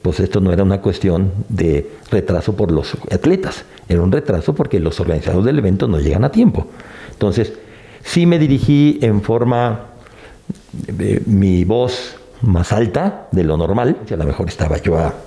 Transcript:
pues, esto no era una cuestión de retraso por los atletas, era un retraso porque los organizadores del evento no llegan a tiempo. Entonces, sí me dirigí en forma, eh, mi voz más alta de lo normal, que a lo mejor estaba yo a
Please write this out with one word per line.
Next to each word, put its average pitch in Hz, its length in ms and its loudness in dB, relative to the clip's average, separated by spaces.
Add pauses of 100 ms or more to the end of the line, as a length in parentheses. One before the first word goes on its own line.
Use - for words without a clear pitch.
pues, 90 200 0
esto 95 180 0
no 95 140 4
era 95 100 2
una 98 160 2
cuestión 92 540 0 (160)
de 82 400 0 (220)
retraso 92 440 0
por 95 160 0
los 73 240 -2 (160)
atletas, - 540 -2 (240)
era 85 120 2
un 90 100 2
retraso 143 440 0
porque 131 240 0
los 80 220 -2
organizadores 85 420 0
del 139 160 2
evento 98 300 0
no 80 100 2
llegan 76 240 0
a 143 80 0
tiempo. 220 360 2 (440)
Entonces, 104 400 -2 (520)
sí 170 220 0
me 170 140 4
dirigí 147 600 4
en 107 200 2
forma, 120 680 0 (1120)
eh, 101 260 0
mi 95 400 4
voz 120 500 -2 (260)
más 87 300 2
alta 139 600 -2
de 92 120 2
lo 78 140 0
normal, 110 400 0 (100)
que 110 60 -6
a 85 40 -6
lo 78 60 -4
mejor 76 240 -2
estaba 78 300 -2
yo 80 200 0
a 80 160 -2 (140)